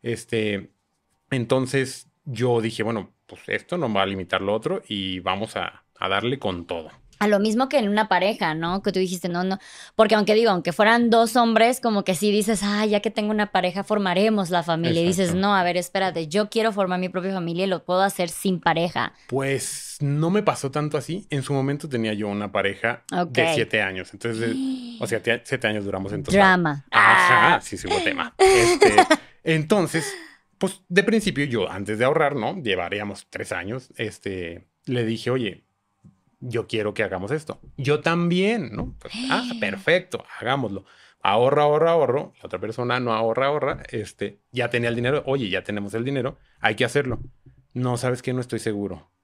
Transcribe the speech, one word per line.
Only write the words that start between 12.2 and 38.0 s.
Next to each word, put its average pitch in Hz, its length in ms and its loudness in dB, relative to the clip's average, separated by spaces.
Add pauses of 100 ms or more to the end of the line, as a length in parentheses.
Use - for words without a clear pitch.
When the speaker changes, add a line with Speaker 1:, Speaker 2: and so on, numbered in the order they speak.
Speaker 2:
dices, 202 320 2
"Ah, 208 240 0
ya 208 120 2
que 214 120 -2
tengo 208 200 -2
una 208 200 0
pareja, 180 320 0
formaremos 202 680 2
la 175 140 2
familia". 165 400 2
Y - 20 2
dices, 180 240 2
Speaker 1:
Exacto. 180 120 0
Speaker 2:
"No, 202 140 2
a 185 80 4
ver, 175 140 0
espérate, 175 500 -2
yo 208 220 0
quiero 220 220 0
formar 185 280 0
mi 180 100 -2
propia 185 240 -4
familia 175 320 -2
y - 20 -2
lo 185 180 -2
puedo 185 160 2
hacer 190 280 0
sin 185 300 -2
pareja". 165 540 0 (140)
Speaker 1:
Pues, - 760 -4
no 147 300 0
me 208 100 2
pasó 135 300 0
tanto 151 260 -2
así. 165 320 -8
En 139 140 -2
su 143 100 -4
momento 139 340 -2
tenía 113 260 -2
yo 104 140 -4
una 101 240 -4
pareja 101 520 -2 (100)
Speaker 2:
Ok. 175 200 -2
Speaker 1:
de 165 200 2
siete 113 300 0
años. 92 300 -6
Entonces, 117 440 -4
Speaker 2:
<gasps> 254 420 -6
Speaker 1:
o 123 60 -4
sea, 107 160 -2
te-, 120 240 0
siete 120 220 -4
años 104 180 -2
duramos 95 280 -6
en 104 100 -6
total. 196 160 2
Speaker 2:
Drama. 175 500 4
Speaker 1:
Ajá, 190 680 6
Speaker 2:
Ah. - 60 -2
Speaker 1:
sí, - 160 -10
sí - 100 -10
hubo 403 160 0
tema. - 320 -4
Speaker 2:
<laughs> - 40 -14
Speaker 1:
Este, 370 560 6 (480)
entonces, 160 600 2 (540)
pues, - 320 -2
de 180 140 6
principio 196 420 2
yo, 107 240 0
antes 101 300 -4
de 123 60 4
ahorrar, 143 300 2
¿no? 135 280 -4
Llevaríamos 98 640 -4
tres - 220 -10
años. 101 440 -8
Este, 92 720 -8 (180)
le 123 200 -2
dije, 113 240 -4
"Oye, 120 340 -4 (800)
yo 117 240 -6
quiero 104 260 -2
que 110 100 -2
hagamos 95 280 -4
esto". - 280 -8 (180)
"Yo 143 240 0